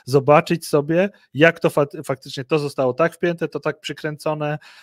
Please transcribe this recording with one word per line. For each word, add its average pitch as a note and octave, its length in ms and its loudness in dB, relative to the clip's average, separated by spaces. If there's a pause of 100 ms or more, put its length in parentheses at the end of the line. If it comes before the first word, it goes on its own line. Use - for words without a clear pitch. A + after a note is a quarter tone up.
zobaczyć D3 640 4
sobie, D#3+ 440 0 (240)
jak E3 260 4
to D#3+ 100 2
fa-, D3 160 0 (180)
faktycznie C#3 400 -10
to D#3 140 0
zostało C3+ 340 -2
tak E3 220 0
wpięte, E3+ 340 -4
to C#3+ 120 -10
tak D3+ 200 -6
przykręcone, D3+ 800 -6 (240)